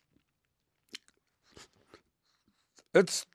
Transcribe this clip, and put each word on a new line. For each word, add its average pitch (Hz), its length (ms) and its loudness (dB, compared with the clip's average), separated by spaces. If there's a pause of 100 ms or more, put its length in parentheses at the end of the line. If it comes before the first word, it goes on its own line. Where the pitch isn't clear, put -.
(3000)
it's 180 300 2 (100)